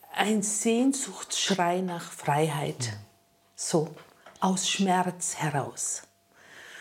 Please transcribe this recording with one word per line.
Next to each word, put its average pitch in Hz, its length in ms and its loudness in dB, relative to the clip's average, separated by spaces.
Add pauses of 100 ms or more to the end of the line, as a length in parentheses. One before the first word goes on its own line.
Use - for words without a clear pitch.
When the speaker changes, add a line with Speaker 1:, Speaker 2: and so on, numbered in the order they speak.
(140)
Speaker 1:
ein 208 280 2
Sehnsuchtsschrei 196 1400 2
nach 175 320 -6
Freiheit. 147 640 0
Speaker 2:
Mhm. 113 180 -4 (600)
Speaker 1:
So, 160 320 0 (520)
aus 190 300 0
Schmerz 180 640 2
heraus. 143 680 -4 (800)